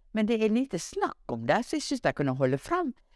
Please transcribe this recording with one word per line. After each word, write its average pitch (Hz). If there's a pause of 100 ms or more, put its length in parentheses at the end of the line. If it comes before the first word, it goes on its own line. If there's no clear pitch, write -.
(160)
Men 214
det 226
er 220
lite 233
snakk -
om 117
det, 160
så -
jeg 190
synes 269
de 143
kunne 135
holde 135
frem, 339 (220)